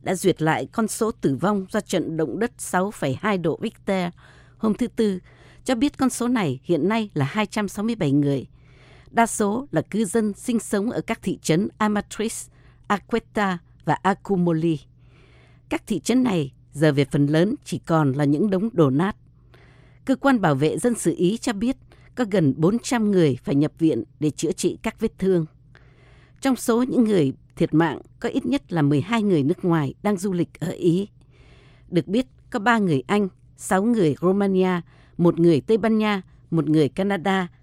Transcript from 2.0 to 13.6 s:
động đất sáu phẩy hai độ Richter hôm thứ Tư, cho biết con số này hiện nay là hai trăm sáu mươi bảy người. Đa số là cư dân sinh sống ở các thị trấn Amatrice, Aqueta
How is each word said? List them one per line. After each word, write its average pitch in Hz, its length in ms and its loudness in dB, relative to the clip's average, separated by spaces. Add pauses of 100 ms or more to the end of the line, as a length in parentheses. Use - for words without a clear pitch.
động 156 220 -4
đất 233 200 -4
sáu 185 320 -2
phẩy 139 300 -4
hai 202 180 -2
độ 160 240 -2
Richter 190 500 -4 (460)
hôm 214 160 0
thứ 247 120 -2
Tư, 214 320 -2 (460)
cho 262 100 -2
biết 269 240 0
con 262 120 2
số 240 180 -4
này 180 360 -2
hiện 170 240 0
nay 220 260 -2
là 143 100 0
hai 208 220 -2
trăm 208 220 -4
sáu 202 160 -6
mươi 233 100 -2
bảy 165 180 0
người. 139 340 0 (640)
Đa 233 160 2
số 226 440 -2
là 156 120 0
cư 214 220 -4
dân 214 280 -2
sinh 226 280 -4
sống 208 300 -4
ở 156 100 -6
các - 220 -6
thị 180 200 -6
trấn 170 260 0 (100)
Amatrice, 208 760 -4 (340)
Aqueta 202 720 -2 (260)